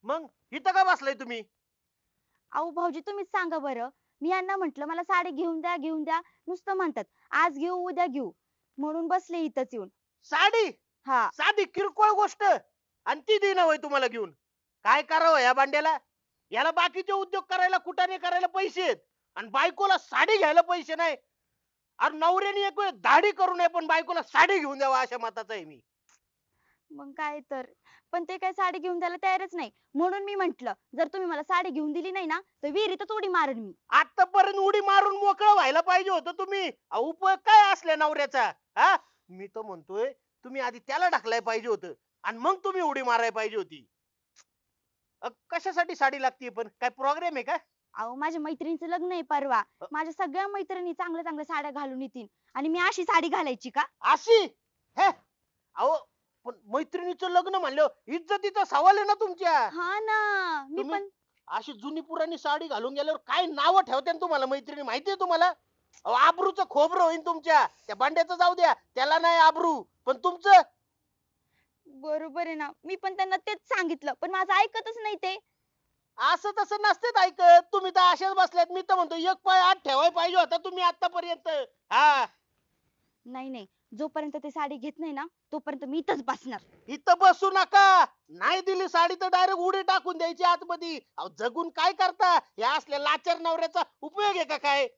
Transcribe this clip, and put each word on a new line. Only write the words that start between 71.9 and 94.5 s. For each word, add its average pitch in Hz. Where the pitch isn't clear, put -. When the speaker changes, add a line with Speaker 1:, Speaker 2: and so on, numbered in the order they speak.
Speaker 2:
आहे 320
ना, 294
मी 370
पण 381
त्यांना 381
तेच 415
सांगितलं, 320
पण 349
माझं 381
ऐकतच 440
नाही 427
ते. 381
Speaker 1:
असं 339
तसं 415
नसतेच 440
ऐकत. 349
तुम्ही 381
तर 370
अशाच 359
बसल्यात. 349
मी 370
तर 381
म्हणतो 330
एक 349
पाय 370
आत 370
ठेवायला 285
पाहिजे 349
होता 330
तुम्ही 359
आतापर्यंत. 349
हा. 269
Speaker 2:
नाही, 262
नाही, 226
जोपर्यंत 302
ते 302
साडी 294
घेत 285
नाही 311
ना, 277
तोपर्यंत 294
मी 277
इथंच 285
बसणार. 247
Speaker 1:
इथं 349
बसू 381
नका. 381
नाही 233
दिली 370
साडी 349
तर 370
डायरेक्ट 370
उडी 381
टाकून 359
द्यायची 339
आतमध्ये. 339
अहो, 165
जगून 262
काय 339
करता? 359
या 233
असल्या 285
लाचार 311
नवऱ्याचा 330
उपयोग 392
आहे 339
का 294